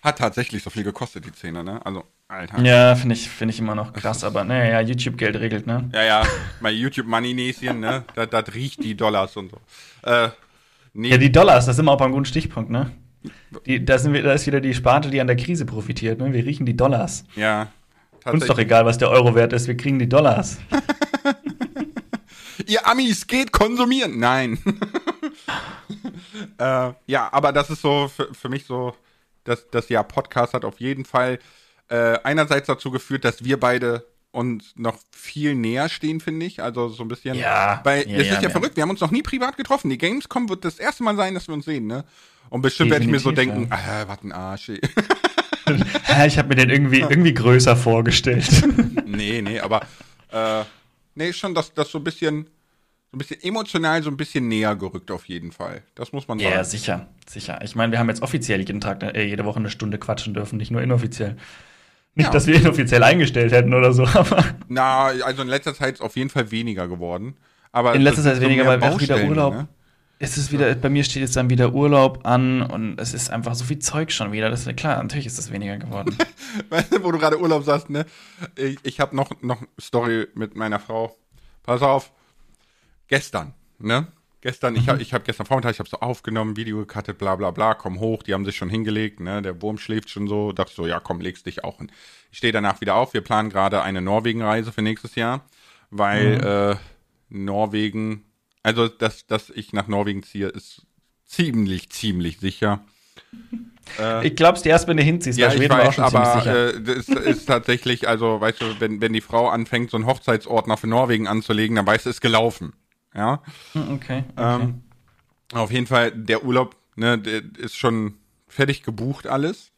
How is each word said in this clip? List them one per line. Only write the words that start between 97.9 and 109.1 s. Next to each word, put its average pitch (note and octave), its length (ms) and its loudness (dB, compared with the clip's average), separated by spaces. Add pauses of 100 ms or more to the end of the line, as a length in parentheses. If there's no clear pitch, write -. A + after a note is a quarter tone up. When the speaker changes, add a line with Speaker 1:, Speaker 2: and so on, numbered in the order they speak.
Speaker 1:
also, A2+ 260 2
dass, - 380 -6
dass - 240 -6
ich - 240 -14
nach G2+ 140 -4
Norwegen G2+ 340 -4
ziehe, G2 260 -8
ist - 380 -16 (400)
ziemlich, A2 640 -2
ziemlich F2+ 480 -4
sicher. G2+ 420 -2 (520)
Speaker 2:
<laughs> - 320 -16 (340)
Speaker 1:
Äh, A2+ 280 -2
Speaker 2:
Ich D3+ 80 -2
glaub's E3+ 280 4
dir D#3 80 2
erst, E3 180 4
wenn E3 80 2
du D3+ 60 4
hinziehst, D3+ 360 2
Speaker 1:
ja, B2 100 4
Speaker 2:
weil C3+ 40 2
Speaker 1:
ich C#3+ 60 2
Speaker 2:
Schweden C3+ 160 2
war B2 80 6
auch B2 60 6
Speaker 1:
weiß, C3+ 60 2
Speaker 2:
schon - 140 2
ziemlich B2 200 4
Speaker 1:
aber, A#2+ 120 4
Speaker 2:
sicher. A#2+ 340 2
Speaker 1:
äh, A2 80 -10
das B2 140 -2
ist, B2+ 200 -6
ist - 300 0
tatsächlich, A#2+ 640 0
also, A2+ 320 0
weißt A2 220 0
du, A2 180 -6
wenn, G#2+ 220 -2
wenn A2+ 100 0